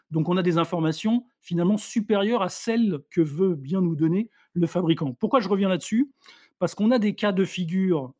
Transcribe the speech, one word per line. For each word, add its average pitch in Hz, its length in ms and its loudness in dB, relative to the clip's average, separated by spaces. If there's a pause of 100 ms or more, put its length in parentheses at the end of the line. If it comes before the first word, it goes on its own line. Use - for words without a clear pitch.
(120)
Donc, 160 180 0
on 180 80 2
a 180 60 0
des 170 140 2
informations 170 680 -2 (140)
finalement 175 380 0
supérieures 214 640 0
à 254 80 -2
celles 226 500 -2 (120)
que 170 100 0
veut 160 340 0
bien 147 260 -4
nous 165 140 0
donner 170 340 0 (240)
le 170 140 0
fabricant. 160 460 0
Pourquoi 240 260 2
je 185 100 -2
reviens 196 200 2
là-dessus ? 214 420 0 (480)
Parce 175 160 -2
qu'on 214 160 2
a 254 80 4
des 202 160 0
cas 208 160 0
de 185 140 2
figure 175 760 -2